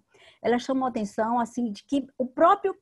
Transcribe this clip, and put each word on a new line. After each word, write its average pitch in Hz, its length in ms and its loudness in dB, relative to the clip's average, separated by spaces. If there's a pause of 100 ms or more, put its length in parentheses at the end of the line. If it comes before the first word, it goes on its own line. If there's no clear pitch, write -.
(420)
ela 233 160 0
chamou 262 280 -2
a 254 40 -2
atenção, 226 500 -2
assim, 233 320 -4
de 202 120 -14
que 277 240 -2 (100)
o 254 80 -2
próprio 370 560 2